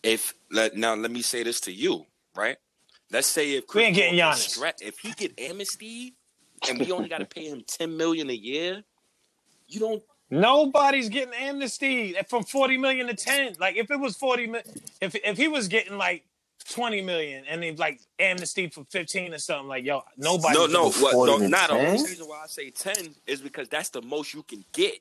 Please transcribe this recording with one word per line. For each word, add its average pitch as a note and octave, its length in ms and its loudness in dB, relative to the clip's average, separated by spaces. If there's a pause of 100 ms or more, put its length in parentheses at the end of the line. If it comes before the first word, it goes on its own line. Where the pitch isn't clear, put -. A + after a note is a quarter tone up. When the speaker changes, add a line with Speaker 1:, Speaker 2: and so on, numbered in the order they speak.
Speaker 1:
If A2+ 320 0 (180)
let, A2 240 2
now, A2+ 200 2
let A2+ 160 -4
me A#2+ 100 -6
say A#2+ 220 -2
this A#2 180 -4
to F#2 100 -10
you, G2+ 340 -2 (300)
right? A#2 220 -2 (540)
Let's B2+ 160 2
say D3 260 0
if C3 100 -2
Speaker 2:
We - 40 -20
Speaker 1:
Chris A3 180 4
Speaker 2:
ain't F#3+ 100 4
getting F3 240 4
Speaker 1:
Paul D#3+ 120 6
is C3 80 2
Speaker 2:
Giannis. A2+ 100 -2
Speaker 1:
stra-, D3 320 -4
if G#2 180 -12
he A3 140 -10
get E3 260 -8
amnesty G#3+ 760 -10 (520)
and B3 120 -2
we C#3 120 0
only F3+ 160 -2
gotta D#3+ 180 -6
pay D#3+ 220 -14
him C3+ 200 -12
ten E3 280 -6
million D#3+ 340 0
a B2 40 -2
year, D#3 500 -6 (840)
you G3 120 -10
don't A3 240 -2 (260)
Speaker 2:
Nobody's C4+ 800 6
getting B3 260 -4
amnesty C4 800 -4 (120)
from A#3 160 -2
forty C4+ 340 2
million C4 300 0
to A#3+ 60 -6
ten. C4 460 0
Like, F#3 160 0
if A3+ 160 -2
it C#4+ 80 0
was C4+ 180 -2
forty B3 300 0
mi-, A3+ 140 -6 (380)
if, F#3+ 140 -4
if G3+ 240 -2
he D4 100 4
was C4+ 200 0
getting, G3 320 0
like, F3+ 260 -2 (460)
twenty A3+ 320 -2
million D3+ 440 -4
and E3 140 -6
then, D#3+ 140 -4
like, D#3 240 -2 (180)
amnesty F3+ 500 0
for D3 180 -14
fifteen F3+ 460 -6
or D3+ 60 -10
something, C#3+ 300 -6
like, C3 180 -6
yo, C#3 160 0 (160)
nobody D#3 400 4
Speaker 1:
No, E3 80 8
no, D#3+ 240 6
Speaker 3:
From - 140 2
Speaker 1:
what, C3+ 80 6
Speaker 3:
forty B2 220 8
Speaker 1:
no, - 60 6
Speaker 3:
to G2+ 100 4
Speaker 1:
nah, F3 180 6
the D3+ 60 2
only D#3+ 240 4
Speaker 3:
ten? D4 80 2
Speaker 1:
reason E3 220 -10
why D3+ 160 -12
I D#3 40 -16
say C#3 240 -12
ten F#3+ 420 -4 (140)
is C3+ 140 -4
because C#3 280 -12
that's D#3 200 -6
the B2 120 -8
most C#3+ 320 -6
you D3+ 80 -14
can G#2 320 -16
get F3 280 0